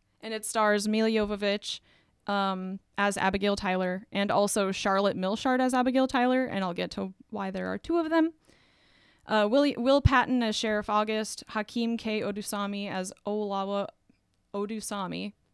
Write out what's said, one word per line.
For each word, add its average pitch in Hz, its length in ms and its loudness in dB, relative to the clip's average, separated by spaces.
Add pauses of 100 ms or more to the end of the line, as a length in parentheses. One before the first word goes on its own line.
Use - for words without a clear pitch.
(220)
And 220 120 -10
it 214 100 -6
stars 208 420 4
Mila 220 240 4
Jovovich, 208 720 0 (460)
um, 190 520 -2 (200)
as 202 180 2
Abigail 202 400 0
Tyler 185 560 -2
and 202 180 0
also 202 400 2
Charlotte 196 460 2
Milchard 220 440 0
as 254 120 2
Abigail 262 340 4
Tyler, 254 380 2
and 196 180 -4
I'll 180 120 -4
get 180 180 -4
to 190 220 -6 (160)
why 202 200 -6
there 185 220 -6
are 196 60 -4
two - 180 -2
of 320 140 0
them. 330 240 2 (920)
Uh, 214 240 2
Willie-, 285 280 4
Will 269 240 4
Patton 254 400 4
as 220 120 0
Sheriff 214 360 -2
August, 214 580 -2
Hakeem 226 480 -4
K. 220 240 -4
Odusami 202 680 -6
as 190 220 -6 (140)
Olawa 202 600 -2 (680)
Odusami, 202 800 -6 (220)